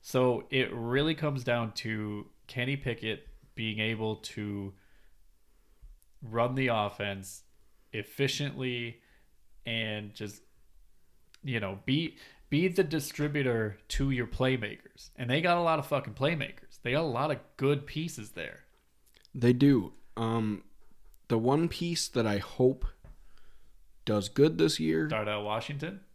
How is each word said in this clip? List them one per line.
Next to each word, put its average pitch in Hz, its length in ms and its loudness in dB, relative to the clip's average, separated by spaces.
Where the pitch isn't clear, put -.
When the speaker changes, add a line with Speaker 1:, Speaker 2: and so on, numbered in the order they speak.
Speaker 1:
So 127 500 2
it 131 220 2
really 131 420 2
comes 143 300 -2
down 120 300 0
to 107 520 -4
Kenny 127 300 -2
Pickett 113 520 -4
being 110 240 -4
able 110 380 0
to 101 560 -8
run 120 320 0
the 131 140 2
offense 101 720 -2
efficiently 123 1080 -2
and 107 480 -4
just, 101 280 -10
you 120 160 -2
know, 98 240 -6
be, 156 320 0
be 160 180 4
the 185 160 2
distributor 143 920 0
to 139 220 2
your 123 160 0
playmakers. 123 920 -2
And 120 140 -6
they 143 100 2
got 175 180 4
a 175 40 2
lot 160 160 4
of 143 80 -4
fucking 123 280 -2
playmakers. 139 680 -2
They 120 100 0
got 151 100 4
a 165 40 0
lot 135 240 0
of 131 80 -2
good 143 300 2
pieces 123 440 -8
there. 69 300 -10
Speaker 2:
They 123 180 6
do. 123 400 6
Um, 113 480 0
the 120 100 4
one 139 300 4
piece 170 400 -2
that 117 180 0
I 104 120 2
hope 127 460 2
does 104 240 0
good 151 300 4
this 165 220 4
year 156 260 2
Speaker 1:
Darnell 107 380 -2
Washington? 143 560 -6